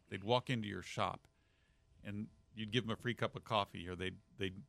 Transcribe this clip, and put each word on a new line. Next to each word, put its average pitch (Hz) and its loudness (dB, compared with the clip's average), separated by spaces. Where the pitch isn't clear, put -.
They'd 101 -6
walk 123 4
into 113 0
your 98 -4
shop, - -2
and 104 -4
you'd 110 -6
give 117 4
them 107 0
a 107 -4
free 120 0
cup 113 0
of - -14
coffee, 98 2
or 90 -4
they, 92 -2
they, 98 0